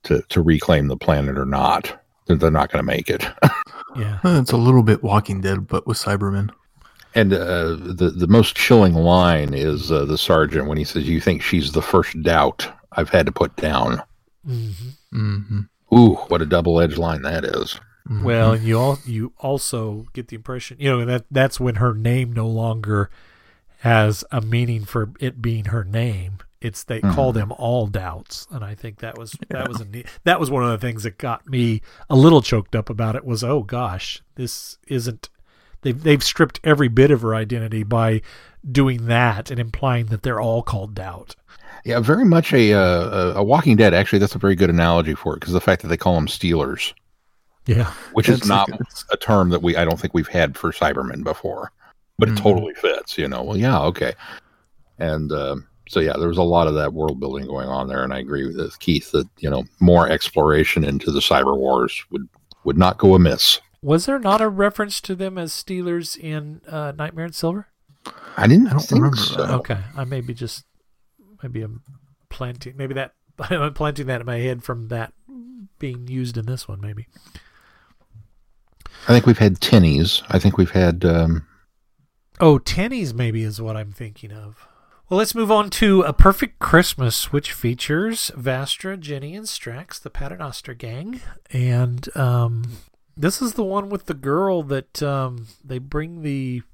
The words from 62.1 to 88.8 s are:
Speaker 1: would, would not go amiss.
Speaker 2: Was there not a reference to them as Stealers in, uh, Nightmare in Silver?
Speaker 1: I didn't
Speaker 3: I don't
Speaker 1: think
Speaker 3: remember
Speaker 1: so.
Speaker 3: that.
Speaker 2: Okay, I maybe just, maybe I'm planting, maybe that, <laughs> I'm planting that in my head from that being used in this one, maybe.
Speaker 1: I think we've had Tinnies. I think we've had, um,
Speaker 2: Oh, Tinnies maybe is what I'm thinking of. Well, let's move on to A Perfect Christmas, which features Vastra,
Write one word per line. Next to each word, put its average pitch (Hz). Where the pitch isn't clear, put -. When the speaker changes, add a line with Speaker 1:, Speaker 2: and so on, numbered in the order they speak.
Speaker 1:
would, -
would 85
not 90
go 95
amiss. 90
Speaker 2:
Was 160
there 269
not 214
a 220
reference 202
to 190
them 185
as 165
Stealers 175
in, 151
uh, 151
Nightmare 160
in 170
Silver? 180
Speaker 1:
I 104
didn't 214
Speaker 3:
I 196
don't 143
Speaker 1:
think -
Speaker 3:
remember 135
Speaker 1:
so. -
Speaker 3:
that. 143
Speaker 2:
Okay, 113
I 139
maybe 127
just, 120
maybe 123
I'm 110
planting, 123
maybe 139
that, 131
<laughs> -
I'm 151
planting 143
that 123
in 117
my 120
head 123
from 117
that 113
being 123
used 127
in 110
this 127
one, 98
maybe. 104
Speaker 1:
I 120
think 120
we've 117
had 101
Tinnies. 85
I 95
think 95
we've 90
had, 87
um, 82
Speaker 2:
Oh, 151
Tinnies 190
maybe 113
is 107
what 110
I'm 104
thinking 107
of. 107
Well, 185
let's 214
move 220
on 208
to 196
A 147
Perfect -
Christmas, -
which 143
features 156
Vastra, 139